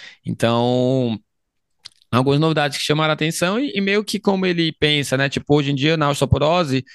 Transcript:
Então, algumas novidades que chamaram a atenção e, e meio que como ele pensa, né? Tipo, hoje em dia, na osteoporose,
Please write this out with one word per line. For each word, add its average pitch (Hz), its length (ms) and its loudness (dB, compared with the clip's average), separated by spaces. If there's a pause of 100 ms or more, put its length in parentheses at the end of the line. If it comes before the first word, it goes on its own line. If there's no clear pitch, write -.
(240)
Então, 120 920 0 (920)
algumas 135 300 2
novidades 151 380 0
que - 60 -6
chamaram 156 260 2
a 151 40 0
atenção 170 460 -2
e, 285 140 -4
e 196 60 -4
meio 196 220 0
que 208 160 -6
como 190 280 0
ele 165 260 0
pensa, 147 440 0
né? 139 120 0
Tipo, 143 280 0
hoje 143 160 0
em - 20 -2
dia, 151 220 0
na 143 140 2
osteoporose, 143 760 0 (100)